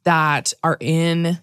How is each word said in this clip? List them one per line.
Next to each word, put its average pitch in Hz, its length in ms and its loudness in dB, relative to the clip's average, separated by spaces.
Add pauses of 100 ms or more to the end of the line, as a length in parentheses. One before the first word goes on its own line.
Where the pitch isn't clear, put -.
that 156 480 0 (120)
are 165 160 0
in, 170 640 0